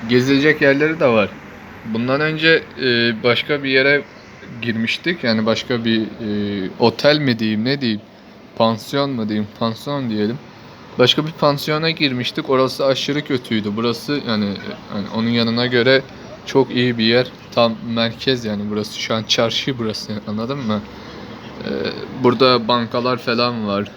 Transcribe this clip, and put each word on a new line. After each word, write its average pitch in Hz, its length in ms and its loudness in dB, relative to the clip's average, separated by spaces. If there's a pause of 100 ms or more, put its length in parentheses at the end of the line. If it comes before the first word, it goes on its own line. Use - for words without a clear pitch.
Gezilecek 139 540 4
yerleri 151 380 2
de 147 80 4
var. 107 220 4 (540)
Bundan 120 360 -2
önce, 156 420 2 (200)
e, 117 400 2
başka 131 400 2
bir 135 80 -2
yere 135 320 4 (600)
girmiştik. 113 640 -2
Yani 110 220 2
başka 113 380 0
bir, 113 180 4
e, 104 760 -4
otel 143 400 4
mi 131 200 2
diyeyim, 107 260 0
ne 139 160 0
diyeyim? 110 200 0 (560)
Pansiyon 117 540 0
mu 113 180 -2
diyeyim? 107 200 -2 (100)
Pansiyon 123 520 -4
diyelim. 107 280 0 (600)
Başka 127 280 4
bir 160 60 -8
pansiyona 151 580 0
girmiştik. 139 600 -2
Orası 131 360 2
aşırı 143 380 0
kötüydü. 110 520 -2
Burası 117 520 -2
yani, 107 160 2 (500)
yani 101 200 -6
onun 113 140 0
yanına 117 380 2
göre 127 360 4 (440)
çok 131 240 2
iyi 123 280 2
bir 110 60 2
yer. 120 220 4 (260)
Tam 117 220 4 (200)
merkez 117 500 0
yani 104 260 -2
burası. 104 300 -4
Şu - 140 -2
an 110 80 0
çarşı 120 560 0
burası. 110 340 -6 (160)
Anladın 117 300 -4
mı? 107 220 -2 (840)
Ee, - 40 -6 (540)
burada 123 460 2
bankalar 120 480 -2
falan 117 520 -2
var. 101 280 -2